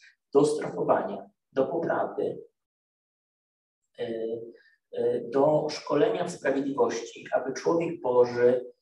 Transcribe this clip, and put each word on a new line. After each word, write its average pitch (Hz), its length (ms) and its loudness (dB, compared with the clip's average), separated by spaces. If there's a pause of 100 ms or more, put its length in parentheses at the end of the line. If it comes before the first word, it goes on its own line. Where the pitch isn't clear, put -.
(340)
do 139 120 6
strofowania, - 840 -2 (220)
do 131 160 0
poprawy, - 680 -4 (1600)
y, 113 420 -6 (520)
y, - 400 -2
do 151 360 4
szkolenia - 540 0
w - 80 -6
sprawiedliwości, 135 1000 -2
aby 135 200 0
człowiek 170 480 -2
Boży 123 640 4 (160)